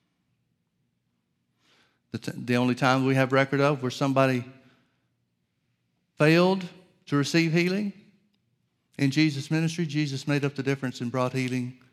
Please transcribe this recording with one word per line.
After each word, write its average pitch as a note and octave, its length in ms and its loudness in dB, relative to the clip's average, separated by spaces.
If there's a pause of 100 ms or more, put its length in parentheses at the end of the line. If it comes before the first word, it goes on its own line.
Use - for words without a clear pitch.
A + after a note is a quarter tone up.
(2000)
The, A2 60 -10
t-, - 180 -10
the B2 200 -2
only B2 180 2
time C3 320 2
we C3+ 80 2
have C3 180 2
record C3+ 280 2
of C#3 220 0
where B2+ 80 -4
somebody C3 540 0 (1800)
failed F3 480 4 (380)
to C#3+ 100 -2
receive E3 340 2
healing F3 440 0 (1040)
in C#3 120 2
Jesus' C#3 400 0
ministry, E3 360 -2
Jesus C#3 420 -4
made C#3+ 160 0
up C#3 100 -4
the C3+ 80 -8
difference C3+ 380 -4
and A#2+ 100 -6
brought B2+ 220 -2
healing B2+ 460 -4 (140)